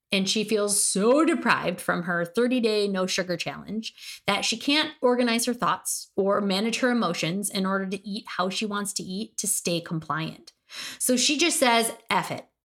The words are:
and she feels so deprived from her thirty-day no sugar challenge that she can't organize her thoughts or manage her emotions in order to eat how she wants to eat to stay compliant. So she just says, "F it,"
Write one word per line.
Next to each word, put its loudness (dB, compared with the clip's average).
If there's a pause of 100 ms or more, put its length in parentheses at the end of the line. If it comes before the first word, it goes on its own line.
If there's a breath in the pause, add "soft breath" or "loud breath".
and 2
she 2
feels 2
so 4
deprived 0
from -2
her -2
thirty-day 2
no 0
sugar -2
challenge -10
that 0
she 0
can't 0
organize 2
her 0
thoughts -2
or 2
manage 0
her 2
emotions 0
in -2
order 0
to -8
eat -8 (140)
how 0
she -2
wants -4
to -6
eat -8
to -4
stay 0
compliant. -6 (440 loud breath)
So 2
she 2
just 2
says, 4 (180)
"F 0
it," -8 (200)